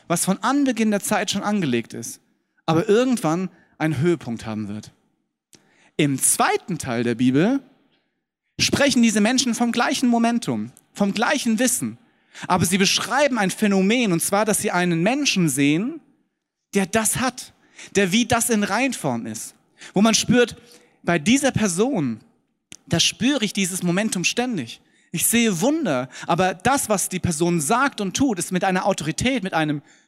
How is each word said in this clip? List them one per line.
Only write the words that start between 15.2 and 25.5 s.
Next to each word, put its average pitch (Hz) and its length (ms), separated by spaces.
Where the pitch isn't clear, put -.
sehen, 156 520
der 196 120
das 220 340
hat, - 320
der 190 180
wie 233 140
das 233 240
in 208 140
Reinform 185 600
ist. - 280
Wo 185 60
man 220 140
spürt, 240 420
bei 175 160
dieser 247 320
Person, 185 680
da 165 140
spüre 247 440
ich 190 80
dieses 185 300
Momentum 185 420
ständig. 220 560
Ich 156 160
sehe 220 340